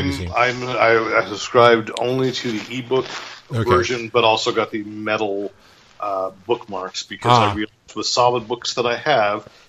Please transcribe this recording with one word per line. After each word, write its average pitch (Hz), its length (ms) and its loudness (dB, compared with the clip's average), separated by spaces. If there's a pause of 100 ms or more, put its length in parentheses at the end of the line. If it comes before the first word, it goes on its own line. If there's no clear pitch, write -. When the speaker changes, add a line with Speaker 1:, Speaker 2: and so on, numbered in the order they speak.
Speaker 1:
magazine. - 300 -6
Speaker 2:
I'm, 123 280 0
I, 113 600 2
I - 40 -8
subscribed 113 720 4
only 127 320 0
to 120 200 -4
the 110 280 -6
ebook 123 260 0 (480)
Speaker 1:
Okay. 113 160 0
Speaker 2:
version, 120 380 2
but 117 160 2
also 110 300 4
got 107 180 -2
the 110 120 -6
metal, 107 680 -4 (480)
uh, 95 320 -4 (160)
bookmarks 98 560 -6
because 120 340 2
I 110 100 4
Speaker 1:
Ah. 101 60 0
Speaker 2:
realized - 420 -10
with 107 100 -6
solid 123 420 2
books 120 280 -6
that 120 100 -2
I 120 100 0
have, 110 500 0 (240)